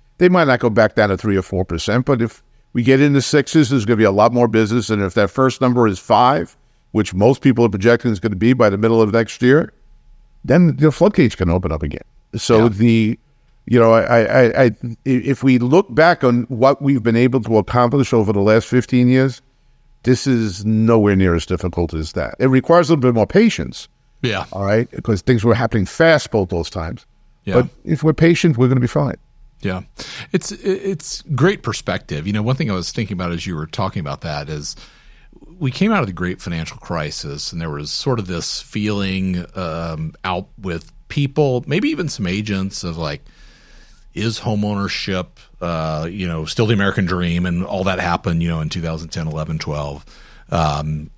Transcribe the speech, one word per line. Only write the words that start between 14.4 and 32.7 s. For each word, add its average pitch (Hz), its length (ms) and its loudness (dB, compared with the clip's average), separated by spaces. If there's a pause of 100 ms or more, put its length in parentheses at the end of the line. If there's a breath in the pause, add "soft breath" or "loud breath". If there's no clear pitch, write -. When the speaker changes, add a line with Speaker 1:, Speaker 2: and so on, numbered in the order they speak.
Speaker 1:
I, 120 200 2
I, 117 60 4 (340)
if 131 380 -2
we 131 160 4
look 131 340 2
back 160 300 2
on 123 200 4
what 131 380 2
we've 139 220 0
been 113 140 2
able 123 240 2
to 110 160 0
accomplish 123 560 0
over 110 180 2
the 101 100 0
last 110 260 2
fifteen 123 420 2
years, 131 320 0 (600)
this 123 220 2
is 110 400 -2
nowhere 110 520 4
near 92 180 4
as 85 100 -2
difficult 87 480 -4
as 78 200 -8
that. 80 260 -6
It 127 80 2
requires 135 420 4
a 165 40 4
little 151 80 0 (100)
bit - 40 4
more 110 120 2
patience. 180 600 0 (320)
Speaker 2:
Yeah. 107 300 -2
Speaker 1:
All 98 140 -6
right? 110 260 0
Because - 300 -4
things 120 240 2
were 117 100 4
happening 117 300 0
fast 160 460 2
both 98 180 0
those 85 200 -4
times. 82 360 -10 (400)
Speaker 2:
Yeah. - 100 -2
Speaker 1:
But 131 140 2 (160)
if 160 180 -4
we're 156 100 2
patient, 165 440 2
we're 127 120 4
gonna 131 100 2
be 123 80 0
fine. 147 280 -2 (460)
Speaker 2:
Yeah. 92 200 -6 (500 loud breath)
It's, - 220 -4
it's 196 680 -6 (140)
great 170 280 0
perspective. 92 600 -6
You 101 80 -4
know, 107 80 -2
one 120 140 -2
thing 120 160 -4